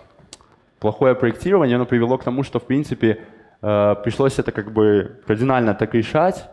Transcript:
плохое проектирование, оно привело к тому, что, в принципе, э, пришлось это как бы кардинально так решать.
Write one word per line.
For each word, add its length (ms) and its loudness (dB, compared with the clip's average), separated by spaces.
плохое 360 2
проектирование, 640 0
оно 80 -2
привело 340 0
к 40 -18
тому, 200 -4
что, 160 -6
в 60 -8
принципе, 520 0
э, 400 2
пришлось 340 -2
это 140 -4
как 200 -8
бы 540 2
кардинально 480 0
так 220 -4
решать. 580 -2